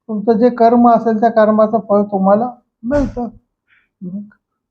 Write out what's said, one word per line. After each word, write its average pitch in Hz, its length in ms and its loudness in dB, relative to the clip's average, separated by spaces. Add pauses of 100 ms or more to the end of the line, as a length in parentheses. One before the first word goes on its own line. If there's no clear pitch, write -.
तुमचं 214 240 -2
जे 233 180 2
कर्म 240 400 4
असेल 226 300 0
त्या 226 100 2
कर्माचं 214 480 2 (100)
फळ 208 140 2
तुम्हाला 208 480 0 (320)
मिळतं. 247 460 -4 (1400)